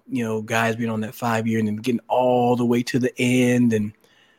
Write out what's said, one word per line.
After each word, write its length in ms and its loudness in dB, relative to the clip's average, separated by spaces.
you 160 -4
know, 200 -4
guys 340 -2
being 140 -4
on 100 -4
that 140 -8
five 320 -2
year 140 0
and 60 2
then 100 -2
getting 320 -2
all 480 2
the 100 0
way 160 2
to 160 -4
the 180 0
end 560 2
and 220 -2